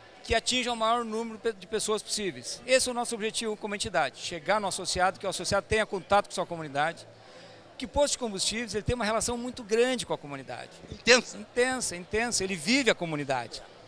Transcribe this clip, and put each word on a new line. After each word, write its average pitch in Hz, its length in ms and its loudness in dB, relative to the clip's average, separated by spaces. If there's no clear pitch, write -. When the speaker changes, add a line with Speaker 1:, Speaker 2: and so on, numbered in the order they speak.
Speaker 1:
que 233 120 0
atinjam 240 400 2
o - 20 -8
maior 226 280 2
número 220 340 -6
pe-, 226 140 -2
de 185 140 -12
pessoas 214 360 0
possíveis. 156 640 -6
Esse 254 220 4
é 247 40 -2
o - 20 -2
nosso 233 200 -2
objetivo 214 420 -2
como 208 180 -6
entidade, 175 460 0
chegar 175 400 0
no 202 80 -2
associado, 185 500 0
que 202 80 -6
o - 20 0
associado 185 380 0
tenha 214 200 2
contato 202 420 2
com - 60 -12
sua 175 120 -2
comunidade, 160 600 -2
que 254 100 -8
posto 285 260 2
de - 60 -4
combustíveis 208 560 -4
ele 208 80 -2
tem 240 120 0
uma 240 100 -2
relação 226 340 0
muito 247 240 -8
grande 233 420 2
com - 80 -4
a 147 60 -2
comunidade. 127 520 -10
Speaker 2:
Intensa. - 460 4
Speaker 1:
Intensa, 240 600 0
intensa. 214 480 -2
Ele 190 120 0
vive 220 340 4
a - 40 8
comunidade. 139 680 -2